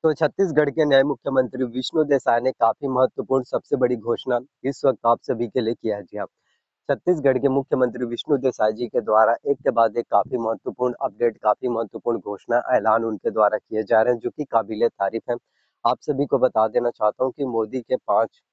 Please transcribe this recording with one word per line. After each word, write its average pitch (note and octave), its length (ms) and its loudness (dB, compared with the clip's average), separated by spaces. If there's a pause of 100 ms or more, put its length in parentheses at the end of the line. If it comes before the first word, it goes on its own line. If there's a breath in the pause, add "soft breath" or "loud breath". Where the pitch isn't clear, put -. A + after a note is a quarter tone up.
तो D#3+ 80 4
छत्तीसगढ़ D3+ 580 0
के D#3 140 0
नए C#3 180 6
मुख्यमंत्री C3 640 0
विष्णु C3 380 -2
देसाई C3 360 2
ने B2+ 120 0
काफी A#2 360 0
महत्वपूर्ण C3 560 0
सबसे - 320 -4
बड़ी B2 220 0
घोषणा A#2 400 -2 (260)
इस C#3 200 -4
वक्त C3 220 0
आप A#2 160 4
सभी A#2+ 260 -4
के B2 120 -2
लिए A2+ 140 -2
किया G#2+ 220 -4
है। G#2 60 -10
जी G#2 160 -14
हाँ, G2 80 -6 (640)
छत्तीसगढ़ C#3 500 0
के C3+ 120 0
मुख्यमंत्री B2+ 560 0
विष्णु C3 320 -2
देसाई A2+ 340 0
जी A#2 140 -6
के B2 160 -2
द्वारा A2 420 4
एक C#3+ 140 -2
के C#3 120 -2
बाद A2+ 260 2
एक A#2 120 -4
काफी A2+ 300 0
महत्वपूर्ण A#2 640 -4
अपडेट, A2+ 380 -2
काफी A2 300 0
महत्वपूर्ण A2+ 520 -4
घोषणा, A2+ 420 -2 (100)
ऐलान A2 320 2
उनके A2 260 -4
द्वारा G#2 280 2
किए A2 260 -4
जा A2 180 4
रहे B2 100 2
हैं, A#2 80 -2
जो A#2+ 100 -6
कि D3 160 -8
काबिले A2 440 -2
तारीफ G2+ 400 -6
है। A#2+ 60 -2 (480)
आप B2 180 0
सभी C#3 240 -2
को C#3 140 0
बता A2 280 2
देना A#2+ 220 0
चाहता A2 340 -2
हूँ C3 80 -2
कि D3 140 -6
मोदी A#2+ 360 -4
के B2+ 160 -2
पांच A2 440 -2 (100)